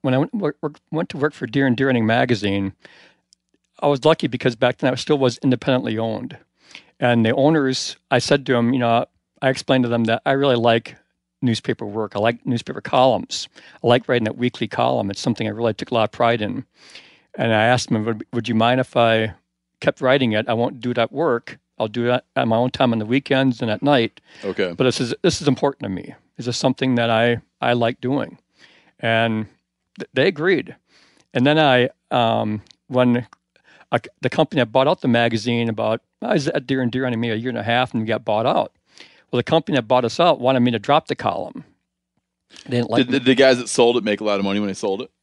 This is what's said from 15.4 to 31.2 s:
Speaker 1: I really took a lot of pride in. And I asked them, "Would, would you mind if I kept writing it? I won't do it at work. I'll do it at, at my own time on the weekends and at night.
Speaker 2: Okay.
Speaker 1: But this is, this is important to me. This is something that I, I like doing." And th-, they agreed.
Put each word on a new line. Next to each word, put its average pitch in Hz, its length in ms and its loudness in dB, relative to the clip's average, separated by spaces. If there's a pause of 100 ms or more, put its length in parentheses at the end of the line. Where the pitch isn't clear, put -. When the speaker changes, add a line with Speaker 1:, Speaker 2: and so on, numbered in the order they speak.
Speaker 1:
I 107 60 -4
really 110 220 -2
took - 180 -10
a - 20 -4
lot 110 120 2
of - 60 -6
pride 117 300 0
in. 101 220 -6 (720)
And 117 180 -2
I 107 120 4
asked 123 240 0
them, 110 160 0
"Would, 110 260 -6
would 117 160 -4
you 117 80 -2
mind 120 240 2
if - 160 -4
I 113 380 2 (480)
kept - 180 -2
writing 131 320 2
it? 107 160 -2
I 117 60 0
won't 120 260 -2
do 120 120 -4
it 120 60 -2
at 113 140 0
work. 131 460 -2 (220)
I'll 110 100 -2
do 120 180 -4
it 120 40 0
at, 123 140 -2 (120)
at 117 100 0
my 113 80 2
own 123 140 0
time 120 240 0
on 113 60 -2
the 107 60 -6
weekends 131 560 0
and 117 80 -2
at 107 140 -4
night. 135 380 2 (240)
Speaker 2:
Okay. 92 320 -2
Speaker 1:
But 127 80 0
this 127 160 0
is, 117 200 -4
this - 200 0
is 147 80 2
important 139 340 -2
to 104 60 -6
me. - 260 -8 (220)
This 117 100 -8
is 123 80 -4
something 131 400 0
that 117 140 0
I, 117 320 2 (180)
I 123 140 0
like 117 260 -2
doing." 120 380 -6 (640)
And 113 480 0 (520)
th-, - 140 -10
they 135 160 2
agreed. 156 480 -2 (560)